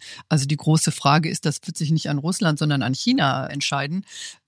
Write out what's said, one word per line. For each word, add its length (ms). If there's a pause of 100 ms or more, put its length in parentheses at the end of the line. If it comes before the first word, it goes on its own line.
(280)
Also 180
die 100
große 340
Frage 380
ist, 160
das 200
wird 120
sich 160
nicht 160
an 100
Russland, 400
sondern 240
an 120
China 520
entscheiden. 580 (440)